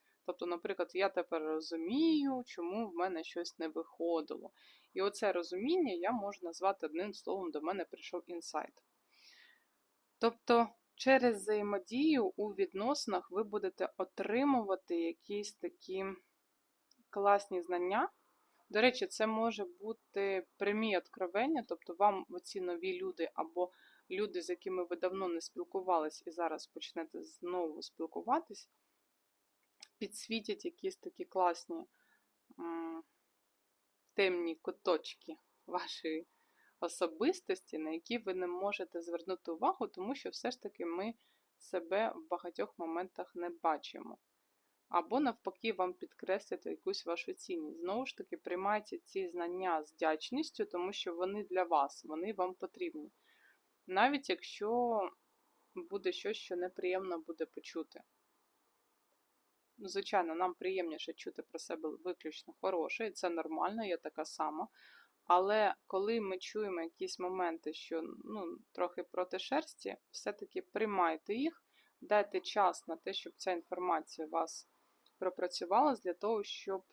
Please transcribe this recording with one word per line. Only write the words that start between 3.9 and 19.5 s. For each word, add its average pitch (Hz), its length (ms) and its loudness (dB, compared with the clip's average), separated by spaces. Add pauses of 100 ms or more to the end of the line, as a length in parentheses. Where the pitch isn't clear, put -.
І 190 80 0
оце 202 300 2
розуміння 214 600 2
я 180 200 0
можу 202 300 -4
назвати 175 440 0
одним 175 280 -4
словом, 180 360 -4
до 147 100 -4
мене 170 240 -2
прийшов - 420 -8
інсайт. - 560 -8 (1400)
Тобто 233 500 6 (300)
через 247 380 8
взаємодію 214 1000 2
у 208 120 0
відносинах 196 840 0
ви 190 120 0
будете 196 540 -2
отримувати 196 1040 2
якісь 202 520 -4
такі 185 520 -6 (1040)
класні 202 520 6
знання. 180 460 2 (600)
До 214 120 2
речі, 247 260 6
це 220 200 0
може 220 380 2